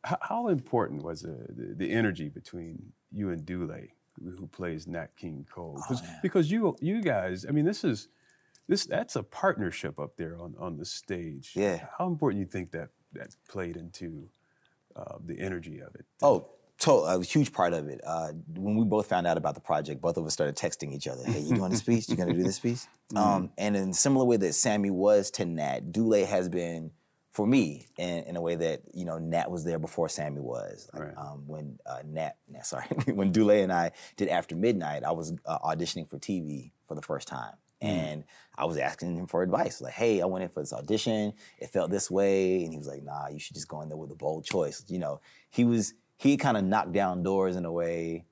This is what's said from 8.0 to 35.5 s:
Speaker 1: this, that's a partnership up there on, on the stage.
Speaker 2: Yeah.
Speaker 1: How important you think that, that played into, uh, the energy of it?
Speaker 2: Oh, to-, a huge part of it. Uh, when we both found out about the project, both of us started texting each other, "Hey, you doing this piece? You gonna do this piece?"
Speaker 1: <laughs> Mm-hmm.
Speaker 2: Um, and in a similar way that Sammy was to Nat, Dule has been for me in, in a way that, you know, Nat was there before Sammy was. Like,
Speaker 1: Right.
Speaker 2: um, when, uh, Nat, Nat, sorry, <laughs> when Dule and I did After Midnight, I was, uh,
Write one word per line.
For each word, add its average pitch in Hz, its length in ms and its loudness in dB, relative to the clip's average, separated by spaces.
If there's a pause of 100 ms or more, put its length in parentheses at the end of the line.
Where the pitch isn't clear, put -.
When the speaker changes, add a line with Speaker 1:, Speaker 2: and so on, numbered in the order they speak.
Speaker 1:
this, - 180 2
that's - 300 -4
a 107 80 -2
partnership 98 760 -2
up 73 200 -8
there 85 200 -8
on, 85 220 -12
on 85 180 -6
the 73 80 -8
stage. 82 720 -10
Speaker 2:
Yeah. 95 300 0 (120)
Speaker 1:
How 180 100 0
important 143 340 2
you 92 60 0
think 90 240 -6
that, 82 180 -8 (240)
that - 200 -14 (140)
played 87 300 -6
into, 82 500 -12 (680)
uh, - 300 -12
the - 140 -8
energy 82 400 -6
of - 160 -18
it? - 100 -18 (160)
Speaker 2:
Oh, 131 280 6 (300)
to-, 160 120 6
a 90 320 6
huge 139 280 4
part 87 220 4
of 76 140 -2
it. 69 180 -10
Uh, 82 240 -2 (260)
when 101 200 0
we 113 100 6
both 104 220 4
found 87 180 2
out 82 120 4
about 78 180 0
the - 60 -14
project, 76 400 -2
both 82 160 2
of 82 80 -2
us 78 80 -2
started 73 220 0
texting 78 380 -4
each 71 140 -8
other, 64 160 -8
"Hey, - 160 0
you 95 160 2
doing 95 160 0
this 113 100 2
piece? 117 280 2
You 117 60 2
gonna 85 180 0
do 90 100 2
this 98 160 0
piece?" 120 340 -2
Speaker 1:
<laughs> - 40 -20 (160)
Mm-hmm. - 40 0
Speaker 2:
Um, 98 400 4
and 104 180 2
in 95 140 2
a 92 40 -2
similar 131 320 6
way 120 120 8
that 90 160 4
Sammy 104 360 4
was 98 420 6
to - 140 -2
Nat, 76 460 -2
Dule 107 340 6
has 92 240 2
been 85 420 -4 (400)
for 107 140 0
me 104 420 4 (100)
in, 87 260 -2
in 87 140 -8
a 85 40 -2
way 85 140 0
that, 82 260 0 (120)
you 90 120 -6
know, 82 140 -4
Nat 82 320 0
was 85 140 -4
there 85 120 0
before 80 320 -2
Sammy 73 320 -4
was. 57 520 -8
Like, 78 100 -8
Speaker 1:
Right. 71 140 -12
Speaker 2:
um, 71 280 -12
when, 73 400 -10
uh, 65 200 -8
Nat, 78 320 -6 (100)
Nat, - 180 -16
sorry, 69 200 -6
<laughs> - 280 -2
when 98 180 2
Dule 104 200 6
and 95 220 6
I 85 180 2 (240)
did 98 140 0
After 82 260 0
Midnight, 82 480 0
I 73 80 0
was, 82 220 -4 (120)
uh, 80 140 -2